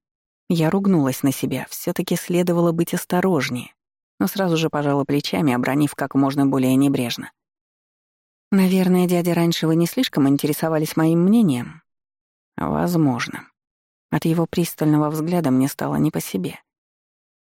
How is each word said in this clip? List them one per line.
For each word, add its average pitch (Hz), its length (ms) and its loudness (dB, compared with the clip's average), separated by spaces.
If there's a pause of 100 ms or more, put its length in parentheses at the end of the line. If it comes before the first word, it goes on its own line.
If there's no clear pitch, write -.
(500)
Я 165 200 2
ругнулась 180 540 0
на 135 80 2
себя, - 380 -6
всё-таки - 460 -6
следовало 175 560 0
быть 170 220 -2
осторожнее, 175 800 -2 (460)
но 196 80 0
сразу 185 300 -2
же 160 120 0
пожала 143 340 0
плечами, 147 500 0
обронив 135 400 0
как - 220 -6
можно 139 300 2
более 131 300 2
небрежно. 131 560 0 (1200)
«Наверное, 185 560 2
дядя, 175 260 0
раньше 170 340 0
вы 160 80 2
не 170 120 2
слишком 160 400 0
интересовались 151 680 0
моим 165 280 2
мнением?» 185 600 2 (720)
«Возможно». 151 920 -2 (640)
От 156 160 -2
его 165 200 2
пристального 151 640 0
взгляда 156 420 -2
мне 131 160 2
стало 143 300 -6
не 147 140 0
по 160 100 -4
себе. 175 380 -8 (960)